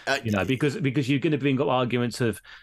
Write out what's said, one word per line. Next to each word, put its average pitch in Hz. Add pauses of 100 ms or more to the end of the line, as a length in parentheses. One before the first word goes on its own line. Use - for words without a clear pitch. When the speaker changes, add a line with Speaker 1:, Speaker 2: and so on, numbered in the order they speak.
Speaker 1:
uh, 135
Speaker 2:
you 107
know, 95
because, 131
because 135
you're 143
gonna 151
bring 131
up -
arguments 123
of, 113 (220)